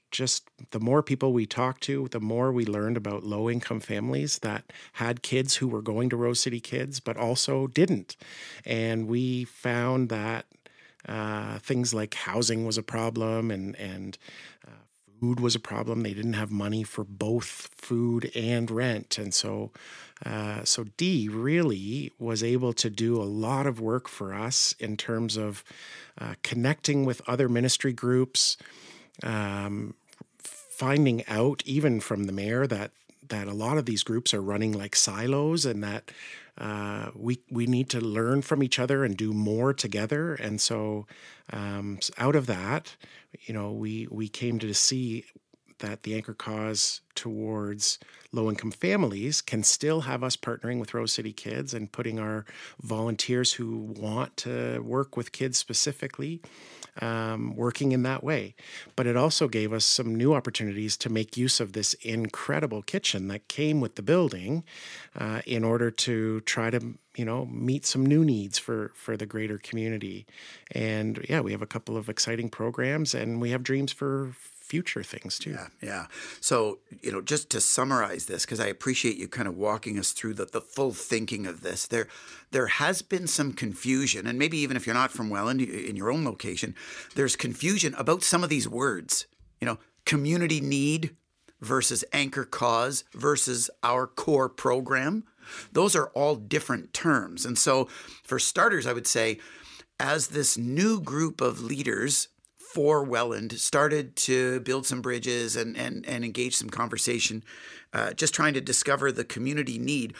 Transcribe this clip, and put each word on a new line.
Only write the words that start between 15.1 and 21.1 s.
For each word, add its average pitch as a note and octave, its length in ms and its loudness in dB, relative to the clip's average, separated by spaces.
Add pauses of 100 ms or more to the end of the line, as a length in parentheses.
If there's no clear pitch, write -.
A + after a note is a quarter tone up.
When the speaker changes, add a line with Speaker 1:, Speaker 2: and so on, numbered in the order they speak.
Speaker 1:
food A#2+ 220 2
was A#2+ 160 2
a A2+ 40 -2
problem. A2+ 420 -2
They G#2 120 -2
didn't A2 200 -2
have G#2+ 160 -2
money G#2+ 340 0
for G#2 200 -6
both G#2+ 680 -4
food A#2 600 0
and A#2 360 0
rent. A2+ 480 -2
And G2+ 160 -4
so, G#2+ 360 -2 (540)
uh, G#2+ 400 -4
so - 200 2 (120)
Dee E3 320 2